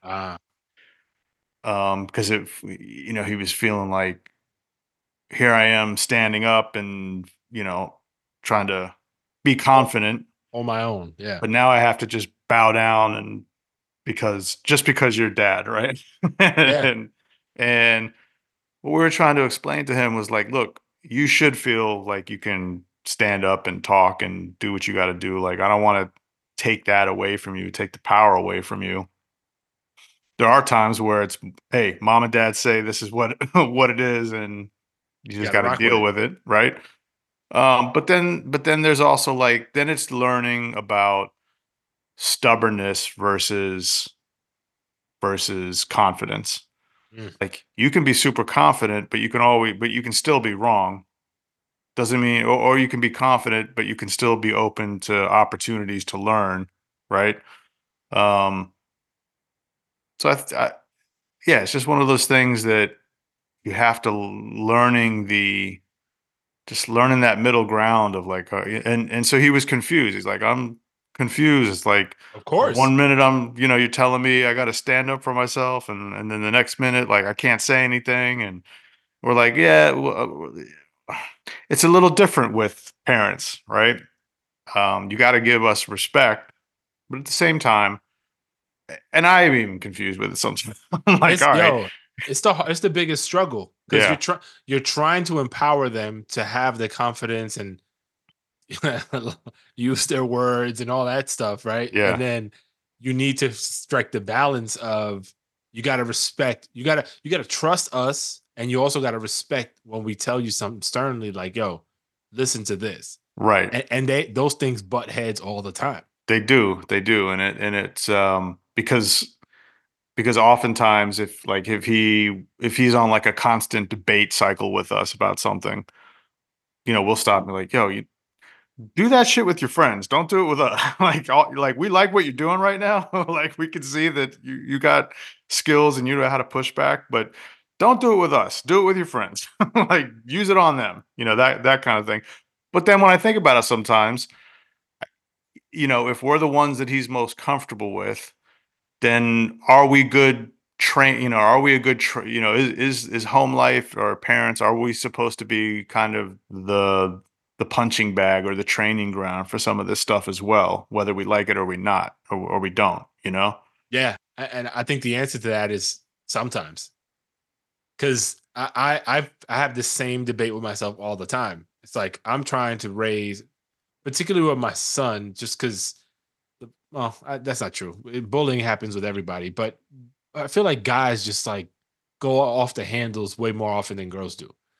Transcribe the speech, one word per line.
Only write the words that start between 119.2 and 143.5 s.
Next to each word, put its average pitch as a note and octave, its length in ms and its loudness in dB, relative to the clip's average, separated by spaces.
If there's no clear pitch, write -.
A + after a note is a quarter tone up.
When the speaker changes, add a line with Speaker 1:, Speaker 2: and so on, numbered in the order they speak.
Speaker 2:
because A2+ 200 2
oftentimes A2 840 4
if, - 280 -10
like, G2 220 -4
if G#2 160 -4
he, G#2+ 580 2
if A#2 180 -4
he's B2 160 4
on, A#2 160 4
like, A2 160 2
a A2 80 2
constant A2 560 -2
debate G#2 440 0
cycle G2 400 0
with G2 180 -4
us G2+ 220 -2
about G2 260 -2
something, G#2 460 -4
you A#2 80 0
know, G#2 80 4
we'll G#2 140 2
stop G2+ 280 2
and F#2 40 -10
be G2 60 -8
like, F#2 180 -8
"Yo, A2+ 160 2
you G2 180 -6
do A3 140 2
that B3 180 6
shit A#3+ 180 2
with F3 160 0
your B2 80 -4
friends. A2 380 0
Don't D#3+ 220 -2
do F#3+ 120 2
it E3 80 0
with C#3+ 100 -2
us." C3+ 300 0
<laughs> - 100 -10
Like, D#3 300 0
all, C#3+ 260 4
like, C3+ 220 -2
"We E3+ 120 -2
like F#3 240 4
what G3 120 4
you're C3+ 80 -6
doing E3 260 -2
right G3 200 0
now. G3+ 320 -2
<laughs> F3+ 180 -2
Like, D#3 280 -4
we D#3+ 100 -6
can D#3+ 160 -10
see D3+ 260 -2
that C#3 340 -4
you, C3 120 -12
you C3+ 240 -6
got C#3+ 340 2
skills D3 480 2
and B2+ 100 -4
you C#3 80 -2
know C3+ 140 0
how C3+ 80 0
to B2+ 60 -2
push C3 300 -6
back, C#3 380 0
but A2+ 220 -2
don't A#3+ 240 4
do A#3+ 120 4
it G3+ 40 4
with E3 160 2
us. G#2 280 0
Do F3 180 2
it G3+ 40 4
with F#3+ 140 2
your F3 80 -4
friends. G#2 420 -8
<laughs> G#3 140 0
Like, F3+ 320 2
use F#3 240 -2
it F#3+ 80 4
on D#3+ 200 6
them," G2+ 260 -6
you A#2 80 -6
know, A2 100 2
that, B2+ 280 4
that C3 180 4
kind A#2 180 2
of G#2 80 -4
thing. A2 140 -2
But F3 120 2
then G3 160 8
when F#3+ 100 8
I F3+ 60 8
think A3 200 2
about D3 200 6